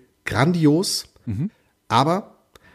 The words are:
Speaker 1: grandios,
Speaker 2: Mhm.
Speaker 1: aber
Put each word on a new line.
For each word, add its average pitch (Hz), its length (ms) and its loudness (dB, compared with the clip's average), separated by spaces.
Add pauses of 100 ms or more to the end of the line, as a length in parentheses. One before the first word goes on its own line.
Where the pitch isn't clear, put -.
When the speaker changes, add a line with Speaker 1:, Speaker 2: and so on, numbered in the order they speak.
(240)
Speaker 1:
grandios, 160 800 0 (200)
Speaker 2:
Mhm. 120 240 -4 (380)
Speaker 1:
aber 151 480 0 (380)